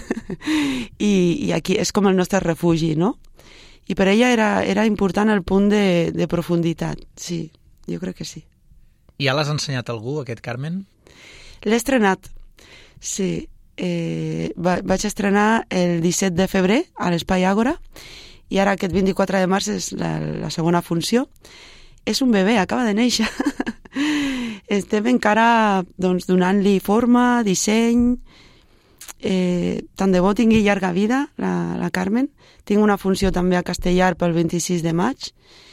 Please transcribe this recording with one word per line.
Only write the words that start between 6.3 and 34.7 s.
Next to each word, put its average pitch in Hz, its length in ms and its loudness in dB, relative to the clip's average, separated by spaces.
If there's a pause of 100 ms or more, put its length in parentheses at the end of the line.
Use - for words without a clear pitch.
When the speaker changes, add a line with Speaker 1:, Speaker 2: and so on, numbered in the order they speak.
Speaker 1:
profunditat, 170 680 -2 (200)
sí, 165 260 -8 (420)
jo 165 160 -8
crec 185 200 -10
que 156 40 -10
sí. - 160 -16 (800)
Speaker 2:
Ja 135 140 0
l'has 147 160 -2
ensenyat 135 360 -6
a 120 60 -6
algú, 120 260 -8
aquest 120 220 -10
Carmen? 147 400 -8 (800)
Speaker 1:
L'he 220 160 2
estrenat, 220 480 2 (720)
sí. 175 480 -6 (300)
Eh, 165 840 -4
va, 175 240 0
vaig 190 240 0
estrenar 208 640 2
el 175 320 0
disset 180 320 0
de 185 140 2
febrer 196 320 2 (180)
a 277 100 -2
l'Espai 185 380 0
Àgora 226 240 2 (800)
i 185 80 0
ara 196 160 2
aquest 180 160 -4
vint-i-quatre 190 480 0
de 180 80 2
març 196 240 0
és 185 140 -6 (100)
la, 160 240 -4
la 156 320 -6
segona 170 320 0
funció. 220 440 -2 (760)
És 214 160 -2
un 254 140 4
bebè, 202 240 4
acaba 214 260 0
de 214 140 0
néixer. 220 300 0 (760)
<laughs> 254 720 -4
Estem 208 360 -2
encara, 220 680 2 (140)
doncs, 180 320 0
donant-li 190 540 4
forma, 240 640 4
disseny. 233 720 2 (1080)
Eh, 180 720 -2
tant 190 160 0
de 180 100 4
bo 196 140 4
tingui 220 320 4
llarga 196 260 0
vida, 226 360 0 (100)
la, 180 400 -2
la 175 160 -4
Carmen. 208 340 0 (380)
Tinc 208 160 2
una 208 160 4
funció 190 340 0
també 180 240 2
a 180 100 -2
Castellar 180 520 2
pel 175 180 0
vint-i-sis 170 460 -2